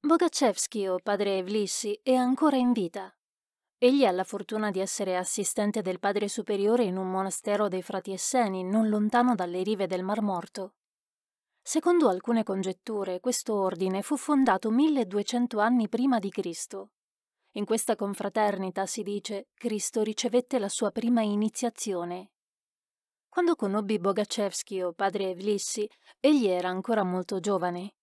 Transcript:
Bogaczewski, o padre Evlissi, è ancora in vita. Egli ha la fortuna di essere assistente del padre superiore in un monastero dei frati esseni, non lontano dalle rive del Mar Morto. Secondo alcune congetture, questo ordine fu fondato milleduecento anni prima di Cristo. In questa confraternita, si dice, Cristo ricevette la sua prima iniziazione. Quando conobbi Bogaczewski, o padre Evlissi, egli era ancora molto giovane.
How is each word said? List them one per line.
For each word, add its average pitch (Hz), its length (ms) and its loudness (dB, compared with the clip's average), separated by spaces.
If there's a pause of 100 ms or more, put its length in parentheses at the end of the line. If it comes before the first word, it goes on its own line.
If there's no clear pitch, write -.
Bogaczewski, 285 880 2
o 180 100 0
padre 202 380 0
Evlissi, 202 640 -2
è 254 120 4
ancora 262 420 4
in 247 160 4
vita. 190 420 -4 (600)
Egli 262 300 6
ha 190 60 6
la 185 120 0
fortuna 208 460 -4
di 185 100 -4
essere 190 380 -2
assistente 208 640 -2
del 180 160 -4
padre 202 280 -2
superiore 208 580 0
in 185 120 -2
un 185 140 -4
monastero 202 580 -2
dei 185 140 -4
frati 190 300 -8
esseni, 190 520 -2
non 220 240 2
lontano 214 460 2
dalle 180 280 -4
rive 202 240 -2
del 180 180 -2
Mar 214 180 -2
Morto. 190 540 -6 (840)
Secondo 330 480 4
alcune 214 360 0
congetture, 190 760 -4
questo 240 340 -2
ordine 190 460 0
fu 294 160 -2
fondato 247 540 2
milleduecento 240 880 0
anni 226 320 4
prima 254 280 2
di 190 120 -4
Cristo. 190 640 -8 (640)
In 208 100 -4
questa 220 280 0
confraternita, 202 920 -2
si 214 160 -6
dice, 202 500 -6
Cristo 214 480 -2
ricevette 233 580 0
la 202 120 -2
sua - 220 -2
prima 233 280 2
iniziazione. 208 1120 -2 (1040)
Quando 349 180 4
conobbi 208 440 0
Bogaczewski, 196 840 -2
o 175 140 -2
padre 196 380 -2
Evlissi, 202 540 -2 (320)
egli 277 280 6
era 180 240 0
ancora 190 340 0
molto 185 340 -2
giovane. 180 640 -2